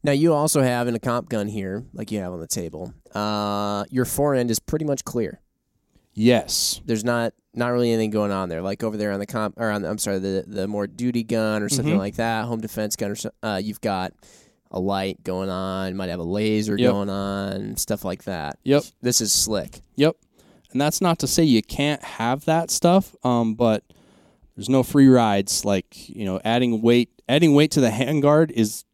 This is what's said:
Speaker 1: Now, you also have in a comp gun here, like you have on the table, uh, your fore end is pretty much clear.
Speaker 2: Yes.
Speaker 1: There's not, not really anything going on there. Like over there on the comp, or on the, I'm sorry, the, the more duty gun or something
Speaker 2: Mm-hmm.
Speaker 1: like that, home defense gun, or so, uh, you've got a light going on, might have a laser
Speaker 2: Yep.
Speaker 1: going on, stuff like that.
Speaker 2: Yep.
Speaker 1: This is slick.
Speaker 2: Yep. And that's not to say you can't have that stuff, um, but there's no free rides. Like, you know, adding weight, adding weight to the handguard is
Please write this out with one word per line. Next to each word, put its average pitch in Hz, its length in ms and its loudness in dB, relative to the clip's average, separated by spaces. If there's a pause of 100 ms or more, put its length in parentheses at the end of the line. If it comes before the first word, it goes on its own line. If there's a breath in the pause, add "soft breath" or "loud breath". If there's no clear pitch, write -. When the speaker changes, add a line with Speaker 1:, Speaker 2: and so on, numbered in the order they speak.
Speaker 1:
Now, 147 100 2
you 156 200 4
also 151 280 2
have 123 260 2
in 117 80 -2
a 110 40 -4
comp 120 280 -2
gun 104 200 -2
here, 104 440 -6
like 104 200 -10
you 107 80 -4
have 90 120 -6
on 90 80 -10
the 80 80 -10
table, 87 460 -8 (200)
uh, 104 760 -2
your 127 160 0
fore 143 300 0
end 123 160 0
is 110 80 -2
pretty 160 260 -4
much 143 180 -4
clear. - 380 -6 (720)
Speaker 2:
Yes. - 720 2
Speaker 1:
There's 110 180 -2
not, 120 300 -2 (200)
not 120 160 -2
really 120 220 0
anything 110 200 0
going 104 200 0
on 95 180 -4
there. 82 120 -6
Like 98 220 -6
over 107 140 -4
there 104 140 -2
on 98 80 -4
the 101 60 -6
comp, 107 340 -6
or 113 100 -2
on 104 120 -2
the, 82 80 -6
I'm 107 80 -6
sorry, 98 220 -4
the, 95 280 -4
the 98 200 -6
more 104 200 -4
duty 120 360 -4
gun 110 380 -2
or 101 80 -4
something 151 240 -2
Speaker 2:
Mm-hmm. 98 60 2
Speaker 1:
like 98 160 -6
that, 113 300 -2
home 113 160 -6
defense 107 340 -6
gun, 101 160 -6
or 98 40 -8
so, - 160 -10 (120)
uh, 104 180 -4
you've 107 200 -8
got 95 320 -4 (580 soft breath)
a - 80 -4
light 95 440 -2
going 92 260 -4
on, 95 460 -4
might 95 140 -6
have 87 100 -6
a 85 40 -6
laser 107 540 0
Speaker 2:
Yep. 123 140 4
Speaker 1:
going 101 180 -2
on, 98 680 -6
stuff - 280 -4
like 92 180 -6
that. 76 400 -8
Speaker 2:
Yep. 143 200 2 (180)
Speaker 1:
This 123 200 0
is 104 100 -2
slick. - 500 -2 (140)
Speaker 2:
Yep. 147 200 2 (560 soft breath)
And 131 100 -2
that's 151 200 0
not 170 180 2
to 135 80 -2
say - 160 2
you 117 180 6
can't 143 420 -4
have 123 420 -4
that 165 260 0
stuff, 180 520 2
um, 117 320 2
but 113 280 2 (720 soft breath)
there's 104 140 -8
no 131 140 4
free 139 240 8
rides. 110 580 4
Like, - 440 -2
you 107 160 -10
know, 92 180 -2
adding 117 380 2
weight, 120 280 4 (200)
adding 151 260 6
weight 151 160 6
to 147 100 4
the 120 80 6
handguard 147 640 4
is 110 420 0